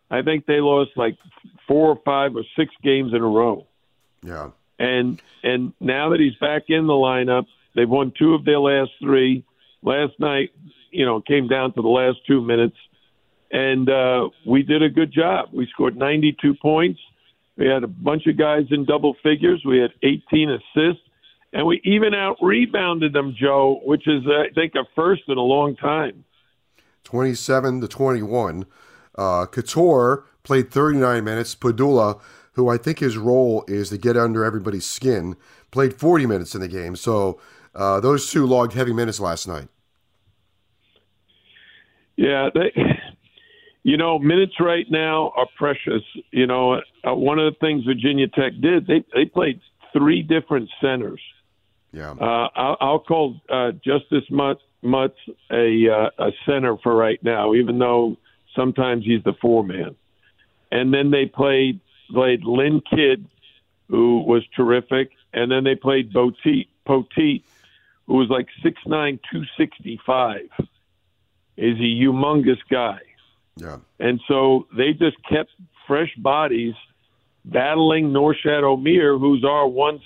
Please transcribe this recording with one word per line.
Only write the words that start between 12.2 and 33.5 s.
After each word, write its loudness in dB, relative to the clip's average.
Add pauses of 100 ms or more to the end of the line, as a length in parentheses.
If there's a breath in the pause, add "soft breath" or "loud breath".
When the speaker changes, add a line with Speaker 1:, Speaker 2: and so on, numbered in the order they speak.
Speaker 1:
two 2
minutes. 0 (720)
And, 0
uh, 2 (160)
we 4
did 0
a 4
good 0
job. 0
We -4
scored -2
ninety-two 0
points. 0 (560)
We -2
had 0
a -4
bunch -4
of 2
guys 0
in -2
double 0
figures. 0
We 2
had 2 (100)
eighteen 0
assists. -2 (500 soft breath)
And -2
we 0
even 2
out-rebounded 0
them, -2
Joe, 2
which -2
is, 0
uh, 2
I -4
think, -2
a -4 (100)
first 0
in -2
a 0
long 0
time. -4 (800)
Speaker 2:
Twenty-seven -2
to -6
twenty-one. -2 (520 soft breath)
Uh, -2
Cattoor 0 (200 soft breath)
played 0
thirty-nine 0
minutes. -4
Padula, 0 (320 soft breath)
who 0
I 2
think -6
his -4
role 0